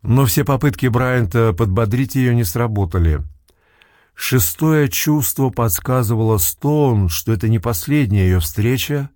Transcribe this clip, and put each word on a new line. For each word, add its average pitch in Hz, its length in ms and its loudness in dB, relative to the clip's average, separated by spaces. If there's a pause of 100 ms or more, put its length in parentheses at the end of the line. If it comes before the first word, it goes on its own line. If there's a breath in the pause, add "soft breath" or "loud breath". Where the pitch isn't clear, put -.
Но 127 180 4
все 139 200 0
попытки 139 400 -2
Брайанта 120 640 0
подбодрить 113 640 0
её 127 200 2
не 120 100 2
сработали. 95 800 0 (880 soft breath)
Шестое 151 760 0
чувство 143 640 -2
подсказывало 113 880 0
Стоун, 127 720 0
что 107 240 -2
это 110 160 0
не 113 80 2
последняя 110 680 0
её 92 140 4
встреча 131 760 -2